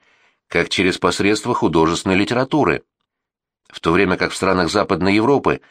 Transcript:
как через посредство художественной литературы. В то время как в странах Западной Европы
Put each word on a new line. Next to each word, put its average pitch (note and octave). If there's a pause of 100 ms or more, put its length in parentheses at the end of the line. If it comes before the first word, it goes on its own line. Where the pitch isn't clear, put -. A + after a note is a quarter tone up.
(480)
как E2+
через F#2
посредство G#2
художественной E2+
литературы. A2+ (840)
В -
то E2
время F2+
как E2+
в -
странах F#2
Западной F#2+
Европы G#2+ (100)